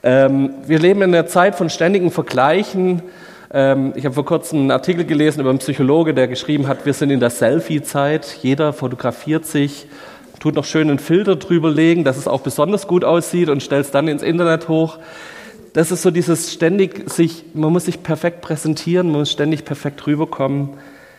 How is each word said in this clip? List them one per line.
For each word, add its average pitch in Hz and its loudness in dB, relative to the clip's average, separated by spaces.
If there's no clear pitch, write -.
Ähm, 135 4
wir 156 4
leben 196 4
in 180 4
einer 165 2
Zeit 190 4
von 175 -2
ständigen 175 2
Vergleichen. 175 0
Ähm, 135 2
ich 135 -6
habe 127 -2
vor 147 -2
kurzem 156 -2
einen 135 2
Artikel 170 0
gelesen 151 2
über 131 0
einen 131 0
Psychologe, 151 2
der 131 2
geschrieben 135 -2
hat, 135 -4
wir 147 0
sind 143 0
in 135 2
der 120 2
Selfie-Zeit. 147 -2
Jeder 143 0
fotografiert 139 -4
sich, 143 -4
tut 151 -2
noch 139 0
schön 156 0
einen 139 2
Filter 185 2
drüber 160 0
legen, 165 4
dass 135 2
es 139 -8
auch 135 0
besonders 156 -2
gut 175 2
aussieht 170 2
und 139 0
stellt's 143 -2
dann 147 2
ins 147 -4
Internet 165 0
hoch. 160 0
Das 165 2
ist 175 -4
so 185 2
dieses 170 0
ständig 185 0
sich, - 0
man 156 0
muss 175 2
sich - -6
perfekt 170 -4
präsentieren, 165 -2
man 147 0
muss 143 -2
ständig 151 -2
perfekt 143 -8
rüberkommen. 143 -2